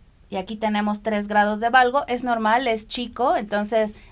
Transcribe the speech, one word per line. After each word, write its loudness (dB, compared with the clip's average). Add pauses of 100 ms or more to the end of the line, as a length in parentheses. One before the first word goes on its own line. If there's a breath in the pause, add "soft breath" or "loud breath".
(300)
y -8
aquí -8
tenemos -2
tres -2
grados 2
de 0
valgo, 4
es -4
normal, 2
es -2
chico, -2
entonces, -2 (160 soft breath)